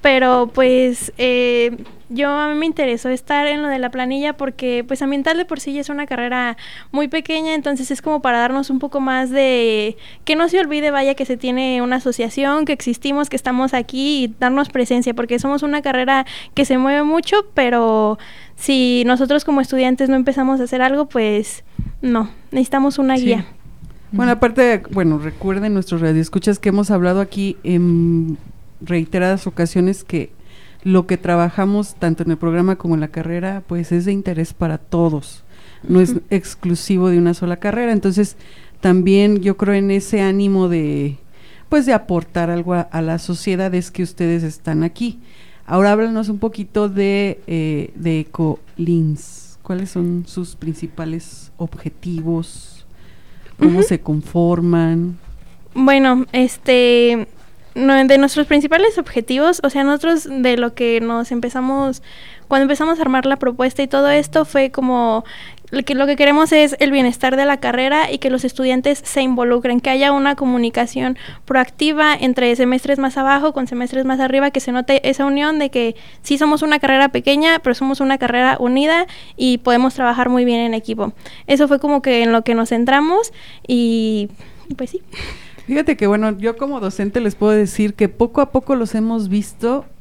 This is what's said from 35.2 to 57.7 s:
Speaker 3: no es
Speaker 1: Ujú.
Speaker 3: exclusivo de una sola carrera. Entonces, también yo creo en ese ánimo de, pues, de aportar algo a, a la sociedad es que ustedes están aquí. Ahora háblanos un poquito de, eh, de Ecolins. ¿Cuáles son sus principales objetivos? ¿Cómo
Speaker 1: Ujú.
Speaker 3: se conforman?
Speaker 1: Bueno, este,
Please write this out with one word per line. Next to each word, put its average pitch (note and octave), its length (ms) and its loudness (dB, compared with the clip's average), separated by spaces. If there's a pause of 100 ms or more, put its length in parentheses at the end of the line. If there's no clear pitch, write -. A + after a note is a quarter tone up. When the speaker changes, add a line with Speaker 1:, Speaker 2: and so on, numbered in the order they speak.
Speaker 3:
no F3+ 200 4
es E3+ 80 4
Speaker 1:
Ujú. E3+ 180 -2
Speaker 3:
exclusivo F3+ 800 0
de F3+ 80 4
una F3 160 4
sola F3 240 -4
carrera. A3 360 -2
Entonces, G3 440 0 (460)
también F#3+ 580 4
yo G3 160 0
creo G3+ 200 0
en G3 140 0
ese G3 300 0
ánimo G3 480 2
de, D3 480 -2 (540)
pues, D4 160 4
de C4 80 4
aportar F3 560 -2
algo E3+ 240 -2
a, F3 80 0
a E3 180 -6
la D#3+ 180 -2
sociedad F3+ 560 -4
es F3+ 160 -2
que - 120 -6
ustedes E3+ 400 -2
están D#3 400 -4
aquí. G#3 380 -4 (440)
Ahora G3 280 4
háblanos A3 360 0
un G#3 100 -4
poquito G#3 520 -4
de, G3 560 0
eh, D#3 480 -4
de D#3+ 320 -2 (500)
Ecolins. D#3+ 840 -2
¿Cuáles F#3 280 -6
son F3 360 -4
sus F3 300 -10
principales D#3+ 1000 -10
objetivos? E3 1300 -8 (760)
¿Cómo F3 220 4
Speaker 1:
Ujú. G#3+ 80 4
Speaker 3:
se F3 120 0
conforman? E3+ 1160 0 (560)
Speaker 1:
Bueno, C4 580 4
este, A#3+ 960 4 (460)